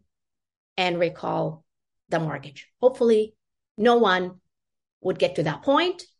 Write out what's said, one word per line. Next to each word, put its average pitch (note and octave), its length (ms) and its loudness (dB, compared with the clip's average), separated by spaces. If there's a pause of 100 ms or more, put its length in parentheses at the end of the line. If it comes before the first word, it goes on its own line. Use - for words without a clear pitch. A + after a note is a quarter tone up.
(760)
and F3+ 220 -2
recall E3 640 -4 (440)
the E3 120 -2
mortgage. C#3+ 480 -10 (120)
Hopefully, A#3 540 2 (420)
no A#3+ 200 4
one F#3 440 0 (600)
would F#3 180 -4
get F3 160 0
to E3+ 80 -2
that D3+ 200 -6
point, E4 420 0 (160)